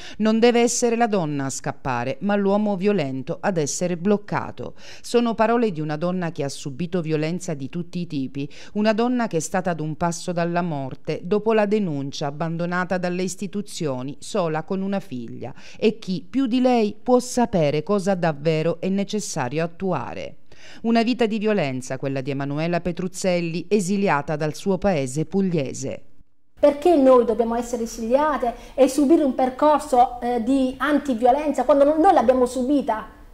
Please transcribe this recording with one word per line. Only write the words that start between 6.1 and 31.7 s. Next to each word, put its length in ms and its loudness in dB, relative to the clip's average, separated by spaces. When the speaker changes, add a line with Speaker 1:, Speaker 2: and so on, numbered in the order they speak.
Speaker 1:
che 120 -4
ha 60 -2
subito 560 -4
violenza 480 -2
di 160 -8
tutti 300 -8
i 80 -6
tipi, 420 -6
una 180 2
donna 360 0
che 100 -4
è 20 2
stata 300 -2
ad 100 -2
un 160 -6
passo 360 -4
dalla 320 -2
morte 600 -6
dopo 300 0
la 140 4
denuncia 580 -2
abbandonata 720 -2
dalle 240 -2
istituzioni, 960 -6
sola 460 -2
con 180 -4
una 180 -2
figlia. 540 -10
E 220 2
chi 280 -6
più 200 -2
di 140 0
lei 420 2
può 160 4
sapere 640 0
cosa 320 0
davvero 640 0
è 100 -2
necessario 760 -2
attuare? 760 -6
Una 200 4
vita 240 2
di 100 -2
violenza, 600 -2
quella 220 -4
di 100 -6
Emanuela 500 -2
Petruzzelli, 880 -2
esiliata 640 2
dal 200 -2
suo 240 -2
paese 460 0
pugliese. 760 -2
Speaker 2:
Perché 360 6
noi 300 8
dobbiamo 280 0
essere 300 -4
esiliate 720 0
e 140 6
subire 360 6
un 120 2
percorso, 840 4
eh, 200 -2
di 360 2
antiviolenza 880 2
quando 180 6